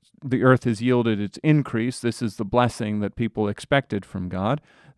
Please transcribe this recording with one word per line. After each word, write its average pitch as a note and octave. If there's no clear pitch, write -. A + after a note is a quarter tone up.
the B2+
earth B2+
has A2+
yielded A#2+
its G2+
increase. C3
This A#2+
is A2
the A2
blessing A2
that G2+
people A2
expected G#2+
from F2+
God, G2